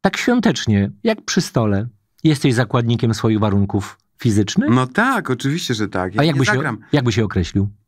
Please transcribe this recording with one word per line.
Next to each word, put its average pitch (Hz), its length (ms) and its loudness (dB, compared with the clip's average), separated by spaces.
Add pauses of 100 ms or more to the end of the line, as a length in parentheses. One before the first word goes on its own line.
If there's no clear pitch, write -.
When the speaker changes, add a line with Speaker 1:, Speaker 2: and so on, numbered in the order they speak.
Speaker 1:
tak 196 160 -2
świątecznie, 208 720 0 (140)
jak 220 180 -2
przy - 180 -2
stole, 110 480 -2 (360)
jesteś 143 300 2
zakładnikiem 117 600 0
swoich 110 240 0
warunków 101 600 0 (240)
fizycznych? 107 480 2
Speaker 2:
No 127 160 4
tak, 208 440 -2
oczywiście, 135 440 -4
że 107 140 -4
tak. 92 260 -4
Ja 117 60 0
Speaker 1:
A - 20 2
Speaker 2:
nie 156 60 2
Speaker 1:
jakby 135 160 0
się, - 80 0
Speaker 2:
zagram. 123 260 -4 (140)
Speaker 1:
jakby 127 200 0
się 110 120 0
określił? 98 440 -2 (200)